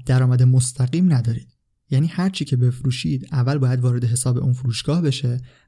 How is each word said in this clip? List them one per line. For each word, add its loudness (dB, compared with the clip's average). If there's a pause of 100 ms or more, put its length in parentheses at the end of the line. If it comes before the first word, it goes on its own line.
درآمد 4
مستقیم 2
ندارید. -2 (420)
یعنی 2
هر -2
چی -6
که -2
بفروشید -2
اول 0
باید 0
وارد 0
حساب 0
اون 0
فروشگاه -2
بشه، -2 (260)